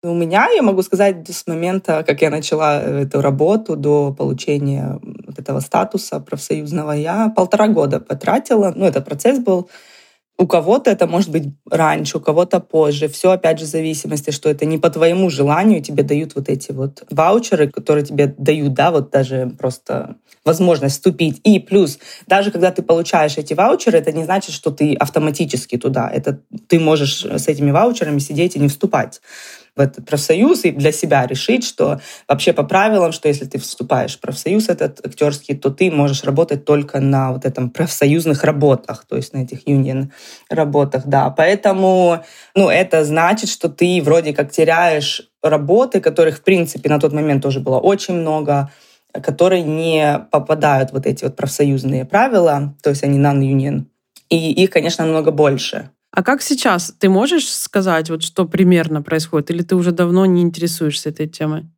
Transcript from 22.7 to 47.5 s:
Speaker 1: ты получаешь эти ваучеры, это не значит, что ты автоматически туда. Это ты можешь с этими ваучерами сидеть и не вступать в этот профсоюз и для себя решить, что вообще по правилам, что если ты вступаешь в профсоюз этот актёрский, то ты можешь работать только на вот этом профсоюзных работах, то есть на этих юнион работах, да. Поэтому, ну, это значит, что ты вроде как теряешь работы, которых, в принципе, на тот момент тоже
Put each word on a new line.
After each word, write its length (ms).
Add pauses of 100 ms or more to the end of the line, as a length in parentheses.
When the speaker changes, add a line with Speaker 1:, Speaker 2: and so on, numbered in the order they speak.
Speaker 1:
ты 120
получаешь 560
эти 160
ваучеры, 420
это 140
не 140
значит, 300
что 160
ты 220
автоматически 840
туда. 360
Это 260 (280)
ты 120
можешь 460
с 220
этими 240
ваучерами 480
сидеть 360
и 40
не 80
вступать 540 (540)
в 40
этот 280
профсоюз 580
и 60
для 200
себя 360
решить, 360
что 360 (280)
вообще 260
по 100
правилам, 480
что 180
если 160
ты 140
вступаешь 580
в 40
профсоюз 480
этот 360
актёрский, 500
то 140
ты 220
можешь 320
работать 420
только 340
на 320
вот 140
этом 240
профсоюзных 760
работах, 640
то 100
есть 160
на 100
этих 240
юнион 440 (380)
работах, 560
да. 240
Поэтому, 920 (320)
ну, 140
это 360
значит, 460
что 180
ты 340
вроде 300
как 180
теряешь 800 (140)
работы, 580
которых, 360
в 60
принципе, 460
на 100
тот 140
момент 300
тоже 160